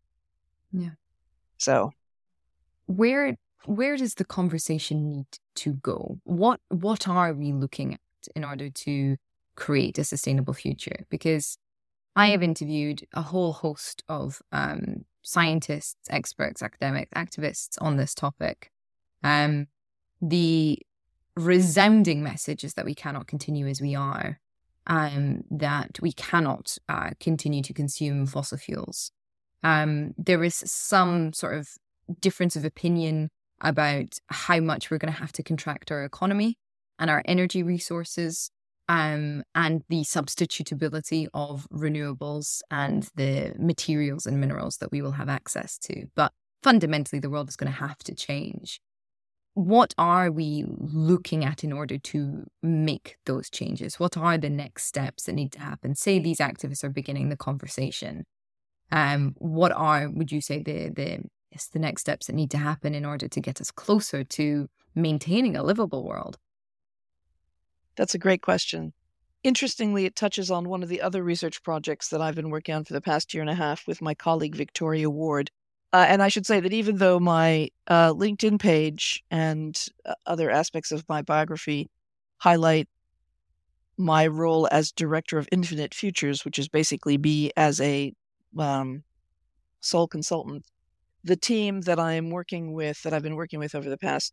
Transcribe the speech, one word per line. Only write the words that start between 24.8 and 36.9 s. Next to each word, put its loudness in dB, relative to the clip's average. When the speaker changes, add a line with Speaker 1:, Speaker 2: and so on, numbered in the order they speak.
Speaker 1:
um, 0
that -2
we 0
cannot, -2
uh, -4
continue 0
to -8
consume -2
fossil -6
fuels. -8
Um, 2
there 2
is 2
some 0
sort -6
of -10
difference 2
of -4
opinion 0
about 0
how 2
much -2
we're 0
gonna -4
have -10
to -8
contract -6
our -2
economy 0